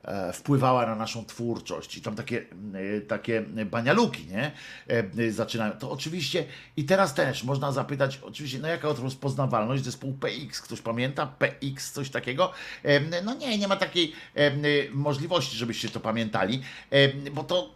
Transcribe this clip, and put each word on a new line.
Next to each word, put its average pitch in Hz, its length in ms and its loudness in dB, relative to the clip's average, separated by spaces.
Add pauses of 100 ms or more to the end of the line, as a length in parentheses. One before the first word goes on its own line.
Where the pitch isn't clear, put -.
e, 92 300 -4
wpływała 131 540 4
na 110 80 -2
naszą 107 300 -6
twórczość”. - 720 -6
I - 40 -12
tam 110 140 -6
takie, 113 300 -4 (520)
e, 104 40 0
takie 110 420 -2 (240)
banialuki, 123 600 2
nie? 117 260 -4 (680)
E, 113 140 2
zaczynają. 107 400 -2
To - 180 -8
oczywiście 156 540 -2 (320)
i 147 80 0
teraz 190 300 4
też 135 300 2
można 139 280 0
zapytać, 135 500 0
oczywiście, 127 360 -8
no 151 100 -4
jaka 165 200 -2
rozpoznawalność 131 960 0
zespołu 131 280 -6
P 135 160 -2
X? 127 320 -6
Ktoś 113 200 -10
pamięta 127 460 -2
P 139 360 0
X, 139 300 -6
coś 139 180 -6
takiego? 131 420 0 (300)
E, 156 400 4
no 226 120 -2
nie, 269 240 -2
nie 202 100 0
ma 196 80 4
takiej, 170 360 2 (220)
e, 147 560 4
możliwości, 143 680 0
żebyście 113 320 -2
to 107 120 -6
pamiętali, 110 640 0 (280)
e, 139 400 6
bo 151 140 -6
to 175 320 0